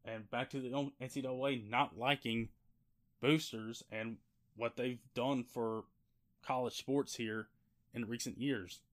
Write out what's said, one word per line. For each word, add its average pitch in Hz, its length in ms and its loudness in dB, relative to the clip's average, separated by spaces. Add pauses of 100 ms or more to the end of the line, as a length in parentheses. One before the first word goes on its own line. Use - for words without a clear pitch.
and 110 240 -8
back 127 200 0
to 135 100 -2
the 135 380 -2
N 127 120 -6
C 139 100 -2
double 127 260 0
A 139 100 2
not 117 420 2
liking 117 500 2 (720)
boosters 117 720 2
and 110 240 -4 (400)
what 117 200 0
they've 123 220 0 (160)
done 123 300 2
for 113 400 0 (580)
college 127 340 0
sports - 400 2
here 110 320 -2 (440)
in 117 160 -4
recent 117 300 -4
years. 117 420 -2 (120)